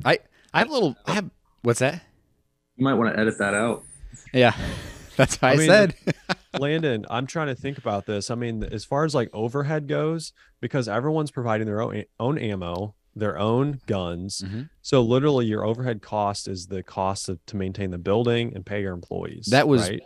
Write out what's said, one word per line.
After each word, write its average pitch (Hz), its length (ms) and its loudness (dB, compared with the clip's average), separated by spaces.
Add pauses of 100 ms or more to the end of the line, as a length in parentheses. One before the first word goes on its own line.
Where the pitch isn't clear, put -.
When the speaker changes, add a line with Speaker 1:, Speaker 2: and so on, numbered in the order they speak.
Speaker 1:
I, 139 140 2 (360)
I - 60 4
have 233 100 0
a - 20 -8
little, 202 240 0 (100)
I 156 60 -2
have, 202 180 -2 (320)
what's 117 180 2
that? 147 220 0 (760)
Speaker 2:
You 123 80 -2
might 135 100 4
wanna 113 220 4
edit 110 220 2
that 101 160 0
out. 113 300 0 (480)
Speaker 1:
Yeah. 123 220 6 (300)
<laughs> - 320 -16
That's - 260 4
what 131 60 6
I 131 40 6
Speaker 3:
I 139 40 6
mean, 156 120 4
Speaker 1:
said. 196 260 8 (300)
<laughs> - 340 -6
Speaker 3:
Landon, 143 520 0
I'm 123 160 -2
trying 156 220 -4
to 131 60 -4
think 139 240 -8
about 104 280 -2
this. 104 240 -4
I 120 40 -2
mean, 117 300 -4
as 107 200 -8
far 143 200 0
as, 151 100 -2
like, 120 180 2
overhead 139 540 -2
goes, 156 460 -4 (280)
because 123 280 -2
everyone's 147 420 0
providing 110 360 -2
their 107 160 -2
own, 107 220 -4 (140)
own 139 200 0
ammo, 98 560 -4 (200)
their 104 240 -4
own 127 480 0
guns. 90 580 -4
Speaker 1:
Mm-hmm. 101 180 -8 (200)
Speaker 3:
So 131 200 4
literally 127 440 4
your 107 180 0
overhead 113 360 -2
cost 101 480 -4
is 90 200 -8
the 92 140 -8
cost 98 460 -4
of, 92 180 -8
to - 100 -10
maintain 95 340 -4
the 90 80 -6
building 117 560 2
and 98 100 -10
pay 104 160 -6
your 98 140 -4
employees, 87 560 -10
Speaker 1:
That 139 180 4
was, 113 220 4
Speaker 3:
right? 120 160 -6